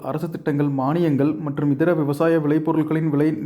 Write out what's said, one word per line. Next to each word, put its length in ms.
அரசு 240
திட்டங்கள், 360
மானியங்கள் 520
மற்றும் 300
இதர 260
விவசாய 320
விளைபொருட்களின் 680
விலை 160